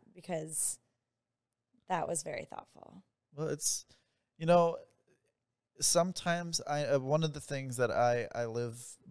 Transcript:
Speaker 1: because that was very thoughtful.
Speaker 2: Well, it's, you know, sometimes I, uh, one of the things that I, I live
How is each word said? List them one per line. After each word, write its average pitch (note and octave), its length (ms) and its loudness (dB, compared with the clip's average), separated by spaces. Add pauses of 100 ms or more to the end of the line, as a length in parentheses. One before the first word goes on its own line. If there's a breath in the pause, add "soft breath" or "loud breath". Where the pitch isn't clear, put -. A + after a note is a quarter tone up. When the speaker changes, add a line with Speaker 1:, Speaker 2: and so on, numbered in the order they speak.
(120)
Speaker 1:
because D#3+ 640 -6 (1120)
that F3 180 -4
was E3 160 -6
very - 220 -10
thoughtful. - 580 -20 (320)
Speaker 2:
Well, D3+ 140 -6
it's, - 360 -4 (520 soft breath)
you D#3+ 80 -8
know, E3+ 320 6 (1040)
sometimes F3 840 0
I, D3 180 -2
uh, C3+ 140 2
one D3 240 0
of D3+ 100 6
the D3 80 -10
things C3+ 360 -4
that A#2+ 140 4
I, A#2+ 420 4
I A#2+ 120 -2
live A#2 340 -4 (320)